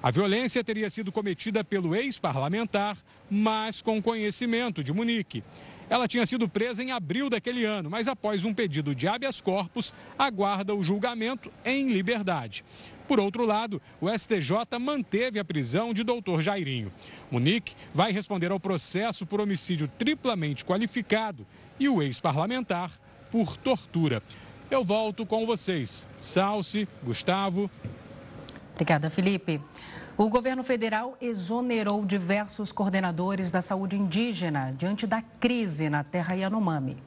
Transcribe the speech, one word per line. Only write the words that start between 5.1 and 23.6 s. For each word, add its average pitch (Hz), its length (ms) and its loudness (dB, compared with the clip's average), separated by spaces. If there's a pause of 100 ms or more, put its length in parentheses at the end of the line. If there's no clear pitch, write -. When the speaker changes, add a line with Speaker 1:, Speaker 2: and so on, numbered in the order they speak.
Speaker 1:
Ela 240 180 4
tinha 240 200 2
sido 240 200 2
presa 226 360 -2
em 262 80 -4
abril 233 360 -2
daquele 240 380 0
ano, 196 240 -2
mas 220 180 0
após 208 360 0
um 220 100 0
pedido 151 400 0
de 131 140 0
habeas 240 340 -2
corpus, 190 520 -2 (260)
aguarda 202 560 2
o 196 80 0
julgamento 226 680 0 (140)
em 269 240 2
liberdade. 190 760 0 (440)
Por 247 140 6
outro 202 240 0
lado, 214 360 0 (200)
o 170 80 2
S 220 180 -2
T 196 140 2
J 208 360 0
manteve 247 600 0
a 196 60 -2
prisão 160 480 0
de 208 100 0
doutor 208 380 0
Jairinho. 139 500 0 (400)
Munique 143 420 2 (200)
vai 202 180 4
responder 185 400 0
ao 196 80 0
processo 190 680 -2
por 202 140 0
homicídio 175 580 0
triplamente 208 680 0
qualificado 208 840 0 (320)
e 269 80 4
o 226 140 6
ex-parlamentar 175 880 0 (400)
por 220 240 2
tortura. 160 680 0 (480)